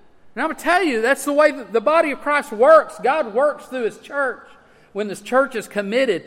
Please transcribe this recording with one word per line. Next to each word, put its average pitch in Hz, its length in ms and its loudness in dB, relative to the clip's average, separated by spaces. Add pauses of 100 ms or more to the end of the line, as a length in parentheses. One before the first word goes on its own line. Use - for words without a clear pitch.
(340)
And 220 80 -8
I'm 311 100 -2
gonna - 40 -10
tell 349 260 0
you, 254 200 0
that's 269 240 0
the 285 80 -2
way 302 180 4
that 220 220 -10
the 226 80 0
body 311 300 2
of - 100 -10
Christ 285 320 -4
works. 277 500 4
God 247 300 -2
works 262 320 -2
through 254 180 -6
His 202 140 -6
church. 277 500 -6 (460)
When 208 160 -6
this 202 100 -10
church 269 360 0
is 208 120 -6
committed, 208 580 -2